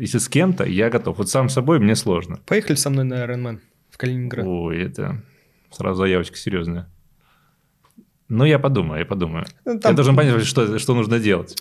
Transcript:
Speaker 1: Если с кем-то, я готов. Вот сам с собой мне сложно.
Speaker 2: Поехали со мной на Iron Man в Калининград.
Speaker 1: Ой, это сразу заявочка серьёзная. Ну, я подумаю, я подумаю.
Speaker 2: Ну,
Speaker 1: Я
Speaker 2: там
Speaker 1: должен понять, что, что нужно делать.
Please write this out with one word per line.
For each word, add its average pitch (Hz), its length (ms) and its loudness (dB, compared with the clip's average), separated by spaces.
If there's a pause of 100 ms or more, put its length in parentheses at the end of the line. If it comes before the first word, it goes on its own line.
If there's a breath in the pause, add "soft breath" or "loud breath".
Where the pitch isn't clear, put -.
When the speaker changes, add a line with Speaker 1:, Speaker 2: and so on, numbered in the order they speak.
Speaker 1:
Если 131 180 -2
с - 100 -2
кем-то, 180 360 2
я 98 240 0
готов. 117 300 -2
Вот 101 100 -4
сам 131 220 0
с 135 40 -4
собой 135 240 2
мне 110 160 4
сложно. 85 520 -2
Speaker 2:
Поехали 202 300 0
со 143 120 -2
мной 135 160 0
на 127 100 -4 (100)
Iron 123 180 -6
Man 117 160 -8 (320)
в - 80 -20
Калининград. 123 480 -4
Speaker 1:
Ой, 85 360 -2
это 98 400 -6 (480 soft breath)
сразу 95 280 -4
заявочка 92 380 0
серьёзная. 87 520 -6 (1400)
Ну, 113 180 2
я 151 120 6
подумаю, 95 420 0
я 82 40 -4
подумаю. 82 400 -4 (220)
Speaker 2:
Ну, 240 80 -2
Speaker 1:
Я 220 40 -4
Speaker 2:
там 214 160 4
Speaker 1:
должен 135 220 4
понять, 120 300 4
что, 110 320 0
что 123 160 0
нужно 117 240 2
делать. 98 420 0